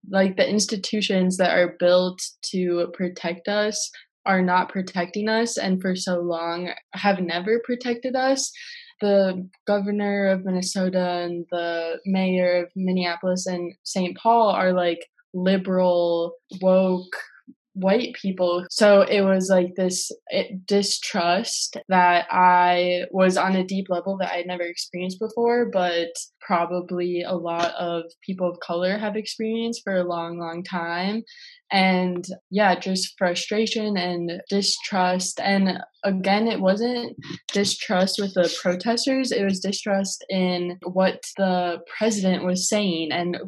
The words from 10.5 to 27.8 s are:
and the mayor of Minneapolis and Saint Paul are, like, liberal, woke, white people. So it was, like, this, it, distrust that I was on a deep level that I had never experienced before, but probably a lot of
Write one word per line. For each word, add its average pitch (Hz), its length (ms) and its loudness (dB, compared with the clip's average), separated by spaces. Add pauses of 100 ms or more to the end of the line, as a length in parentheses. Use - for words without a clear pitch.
and 175 300 -6
the 170 520 -4
mayor 185 600 2
of 175 100 -12
Minneapolis 185 720 -2
and 175 260 -4 (120)
Saint 185 340 -4
Paul 226 320 4
are, 185 220 2
like, 175 260 2 (340)
liberal, 180 1040 2 (260)
woke, 185 560 2 (580)
white 196 460 2
people. 180 500 -2
So 202 320 6
it 202 180 2
was, 190 280 2
like, 180 280 2
this, 185 340 -2 (200)
it, 190 360 -6
distrust 196 1080 0 (120)
that 180 400 4
I 180 840 4
was 185 240 4
on 190 180 2
a 185 100 2
deep 190 240 -4
level 185 300 -2
that 180 140 -2
I 175 60 -2
had 180 80 -6
never 175 180 -4
experienced 185 560 -8
before, 233 520 0
but 175 360 0 (320)
probably 180 840 -2
a 180 140 -4
lot 170 420 -2
of 170 240 -4 (240)